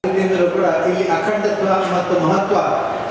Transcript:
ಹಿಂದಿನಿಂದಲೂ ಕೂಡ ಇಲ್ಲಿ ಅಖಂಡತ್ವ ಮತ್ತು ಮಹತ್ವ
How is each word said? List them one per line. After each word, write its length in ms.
ಹಿಂದಿನಿಂದಲೂ 440
ಕೂಡ 140
ಇಲ್ಲಿ 440
ಅಖಂಡತ್ವ 580
ಮತ್ತು 300
ಮಹತ್ವ 300